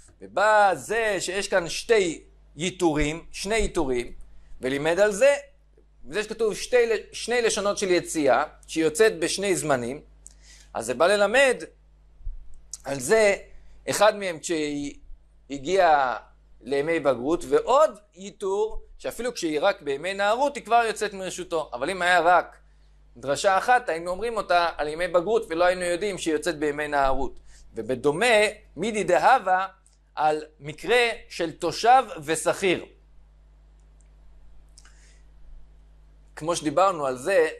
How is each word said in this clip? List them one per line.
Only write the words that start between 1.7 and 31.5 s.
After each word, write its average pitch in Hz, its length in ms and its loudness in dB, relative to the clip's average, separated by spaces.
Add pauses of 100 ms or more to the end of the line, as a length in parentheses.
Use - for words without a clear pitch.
ייתורים, 160 760 0
שני 214 240 -4
ייתורים, 135 580 -2 (480)
ולימד 143 380 0
על 208 120 4
זה, 262 240 4 (760)
זה 196 140 -6
שכתוב 208 320 -4
שתי, - 220 -2 (340)
שני 240 300 -4
לשונות 202 360 0
של 190 140 -2
יציאה, 147 520 2 (240)
שהיא 160 160 -2
יוצאת 208 360 2
בשני 180 360 -2
זמנים, 139 460 -2 (720)
אז 110 120 -8
זה 123 80 -4
בא 143 140 2
ללמד 208 560 2 (1200)
על 135 160 -6
זה, 202 360 4 (540)
אחד 202 260 4
מהם 185 240 -8
כשהיא 147 580 -4 (520)
הגיעה 143 680 2 (440)
לימי 143 380 -2
בגרות, 139 500 0
ועוד 247 500 2 (160)
ייתור, 202 640 -6 (160)
שאפילו 233 360 -8
כשהיא 151 280 -4
רק 190 200 0
בימי 147 320 -6
נערות, 233 420 0
היא 220 80 -10
כבר 233 240 2
יוצאת 208 260 -4
מרשותו. 180 600 -6
אבל 127 160 -4
אם 185 120 -6
היה 180 180 4
רק 170 380 2 (600)
דרשה 143 400 0
אחת, 240 320 2
היינו 170 220 -4
אומרים 214 260 -6
אותה 175 400 2
על 147 100 -4
ימי 160 200 -4
בגרות, 180 420 0
ולא 165 160 2
היינו 180 160 2
יודעים 175 360 -4
שהיא 160 160 -2
יוצאת 151 260 -2
בימי 147 280 -2
נערות. 135 520 0 (340)
ובדומה, 143 640 0 (400)
מידי 208 280 -4
דהבה, 185 640 2 (500)
על 156 260 0 (180)
מקרה 170 480 0 (220)
של 165 220 -6